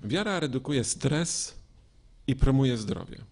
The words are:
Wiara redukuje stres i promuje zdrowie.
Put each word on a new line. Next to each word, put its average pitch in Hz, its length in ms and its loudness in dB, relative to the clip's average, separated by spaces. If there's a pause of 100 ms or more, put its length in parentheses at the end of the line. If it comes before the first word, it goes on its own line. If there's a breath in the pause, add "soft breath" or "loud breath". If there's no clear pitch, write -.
Wiara 185 360 -2
redukuje 131 440 -2
stres - 720 -2 (720)
i 135 80 2
promuje 135 420 4
zdrowie. 101 400 -8 (140)